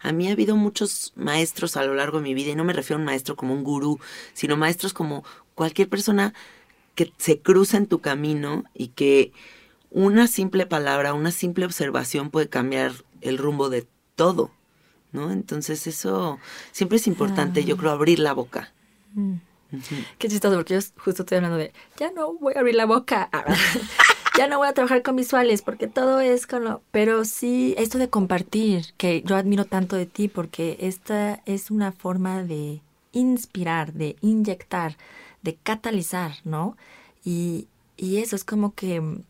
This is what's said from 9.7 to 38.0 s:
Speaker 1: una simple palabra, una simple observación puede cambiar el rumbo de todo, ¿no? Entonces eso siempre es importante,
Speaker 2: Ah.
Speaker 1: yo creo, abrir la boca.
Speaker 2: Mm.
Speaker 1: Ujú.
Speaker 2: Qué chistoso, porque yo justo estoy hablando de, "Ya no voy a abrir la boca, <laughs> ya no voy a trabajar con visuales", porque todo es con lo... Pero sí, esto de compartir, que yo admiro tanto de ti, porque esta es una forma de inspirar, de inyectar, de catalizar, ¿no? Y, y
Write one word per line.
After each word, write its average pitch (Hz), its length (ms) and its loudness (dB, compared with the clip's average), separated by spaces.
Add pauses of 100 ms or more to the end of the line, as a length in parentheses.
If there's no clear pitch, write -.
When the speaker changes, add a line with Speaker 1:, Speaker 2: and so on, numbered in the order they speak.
Speaker 1:
una 202 380 6
simple 190 400 0
palabra, 143 480 2
una 156 160 0
simple 180 340 -2
observación 143 640 -2
puede 151 200 0
cambiar 131 420 -2 (300)
el 131 180 -2
rumbo 139 300 0
de 120 180 -4 (280)
todo, 170 360 2 (600)
¿no? 147 200 -6
Entonces 156 560 -6
eso 175 500 -2 (340)
siempre 196 260 2
es 226 100 0
importante, 180 540 0
Speaker 2:
Ah. - 20 0
Speaker 1:
yo 147 140 0
creo, 156 140 0
abrir 156 280 4
la 151 140 2
boca. - 380 -8 (440)
Speaker 2:
Mm. 196 180 -2 (400)
Speaker 1:
Ujú. 135 220 -10 (240)
Speaker 2:
Qué 226 100 -2
chistoso, 202 260 2
porque 175 200 0
yo 190 40 2 (240)
justo 185 200 -2
estoy 185 140 0
hablando 170 200 0
de, 156 160 -6 (240)
"Ya 320 140 -4
no 339 260 -6
voy 269 180 -2
a 277 40 0
abrir 247 160 4
la 226 100 4
boca, 226 460 0 (160)
<laughs> - 880 2
ya 262 100 4
no 285 120 0
voy 277 80 4
a 277 60 0
trabajar 254 280 2
con 262 140 -2
visuales", 247 480 2
porque 220 240 -4
todo 262 320 2
es 247 260 2
con 240 180 -4
lo... 226 280 -6
Pero 220 340 4
sí, 247 540 0
esto 226 180 -2
de 254 100 2
compartir, 190 880 0
que 170 280 0
yo 190 100 2
admiro 196 300 2
tanto 190 300 -2
de 180 100 -2
ti, 208 220 -2
porque 165 520 -6
esta 208 680 -4
es 202 240 -6
una 202 200 0
forma 185 520 -4
de 151 380 -6 (320)
inspirar, 180 800 0
de 156 280 -4
inyectar, 196 720 0 (460)
de 160 140 -4
catalizar, 185 880 -4
¿no? 160 340 -4 (480)
Y, 170 420 -4 (300)
y 190 200 -2